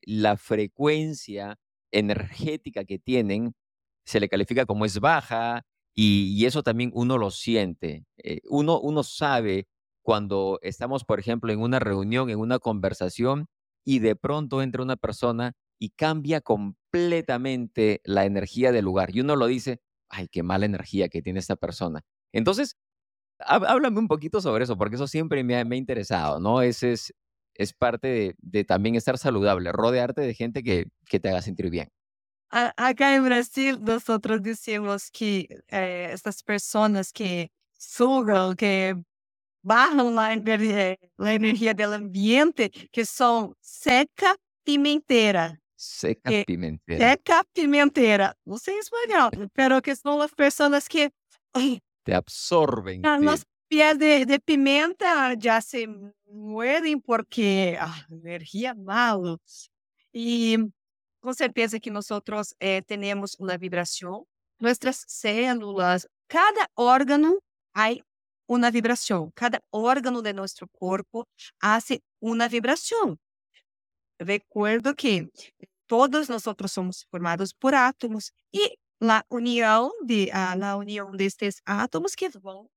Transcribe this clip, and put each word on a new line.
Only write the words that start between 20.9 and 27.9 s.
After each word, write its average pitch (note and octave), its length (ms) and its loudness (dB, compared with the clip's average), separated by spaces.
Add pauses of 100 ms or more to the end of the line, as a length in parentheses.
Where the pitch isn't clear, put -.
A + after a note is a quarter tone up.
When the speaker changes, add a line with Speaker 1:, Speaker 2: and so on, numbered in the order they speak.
Speaker 1:
que E2 120 -8
tiene F#2 180 -6
esta F#2 160 -4
persona". F2 460 -6 (320)
Entonces, F#3+ 440 0 (600)
há-, C#3+ 160 0
háblame A#3 440 2
un A3+ 80 0
poquito D#3 340 -2
sobre A#2+ 240 2
eso, A#2 120 -4
porque G#2 180 -2
eso C3+ 120 -4
siempre D#3 360 -2
me A#2+ 140 0
ha, A#2+ 80 0
me A#2+ 100 -4
ha B2+ 40 -2
interesado, F#2+ 600 -2
¿no? A2+ 220 2
Ese B2 320 0
es, - 200 -8 (420)
es G2+ 180 -4
parte A#2+ 340 -2